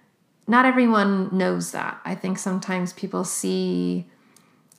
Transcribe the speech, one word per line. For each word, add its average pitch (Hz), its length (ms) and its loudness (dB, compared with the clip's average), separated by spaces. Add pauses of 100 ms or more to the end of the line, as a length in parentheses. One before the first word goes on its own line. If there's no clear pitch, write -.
(480)
not 247 180 6
everyone 214 680 4
knows 180 400 0
that. - 320 -8
I 185 100 -6
think 190 240 -4
sometimes 185 540 -4
people 185 320 -6
see 180 840 -2 (720)